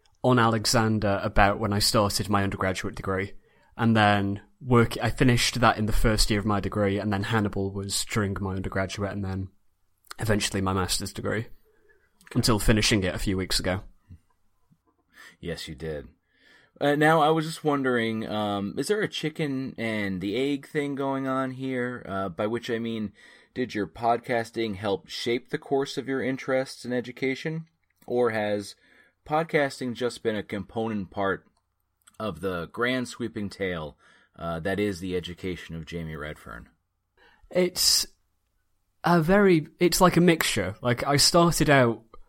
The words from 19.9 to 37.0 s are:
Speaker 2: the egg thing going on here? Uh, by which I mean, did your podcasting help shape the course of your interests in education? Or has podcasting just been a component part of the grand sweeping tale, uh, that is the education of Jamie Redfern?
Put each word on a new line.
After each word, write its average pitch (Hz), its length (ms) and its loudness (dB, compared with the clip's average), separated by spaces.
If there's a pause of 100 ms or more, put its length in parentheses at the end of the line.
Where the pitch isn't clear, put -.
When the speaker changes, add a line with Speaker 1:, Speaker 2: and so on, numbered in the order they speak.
Speaker 2:
the 101 160 -4
egg 139 320 -2
thing 143 280 -4
going 135 340 -4
on 131 220 -2
here? 127 540 -6
Uh, 98 220 -4
by 95 180 -4
which 113 240 -4
I 113 80 -2
mean, 113 360 -6 (400)
did 120 200 -4
your 104 140 -2
podcasting 117 880 -2
help 98 320 -2
shape - 420 -4
the 151 80 -4
course 139 400 -4
of 127 120 -6
your 135 120 -4
interests 131 640 -4
in 120 80 -8
education? 131 760 -4 (380)
Or 120 260 2
has 104 440 -2 (500)
podcasting 147 680 0
just 120 300 -4
been 113 120 0
a 101 80 -4
component 107 640 -6
part 98 360 -2 (760)
of 92 220 -6
the 90 320 -4
grand 123 340 -2
sweeping 110 420 -8
tale, 87 480 -6 (400)
uh, 82 220 -6
that 95 180 -4
is 101 220 -2
the 90 160 -6
education 87 580 -8
of 82 120 -10
Jamie 80 320 -10
Redfern? 69 500 -14 (800)